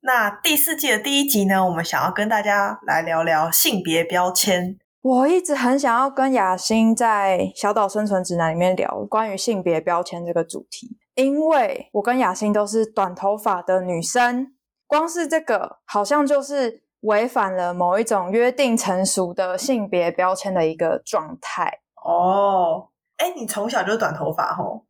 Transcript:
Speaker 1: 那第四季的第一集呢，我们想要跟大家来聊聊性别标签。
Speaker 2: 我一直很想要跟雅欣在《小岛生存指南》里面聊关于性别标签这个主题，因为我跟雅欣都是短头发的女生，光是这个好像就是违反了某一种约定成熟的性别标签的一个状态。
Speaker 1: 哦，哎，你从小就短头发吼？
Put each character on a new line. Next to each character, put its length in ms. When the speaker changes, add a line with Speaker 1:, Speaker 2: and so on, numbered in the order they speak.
Speaker 1:
那 300
第 260
四 180
季 160
的 80
第 220
一 60
集 180
呢， 220
我 40
们 140
想 180
要 80
跟 160
大 140
家 460
来 160
聊 200
聊 280
性 320
别 200
标 300
签。 460
Speaker 2:
我 280
一 100
直 160
很 240
想 160
要 140
跟 240
雅 240
欣 400
在 580
《小 200
岛 120
生 200
存 180
指 120
南》 180
里 20
面 180
聊 300
关 260
于 60
性 260
别 160
标 240
签 220
这 80
个 100
主 280
题， 260
因 320
为 460
我 100
跟 160
雅 140
欣 220
都 120
是 200
短 280
头 220
发 240
的 220
女 180
生， 540
光 200
是 220
这 100
个 460
好 180
像 240
就 160
是 420
违 260
反 260
了 200
某 240
一 60
种 260
约 200
定 240
成 300
熟 300
的 240
性 280
别 240
标 240
签 200
的 120
一 80
个 300
状 340
态。 420
Speaker 1:
哦， 840
哎， 180
你 100
从 220
小 140
就 160
短 160
头 180
发 220
吼？ 360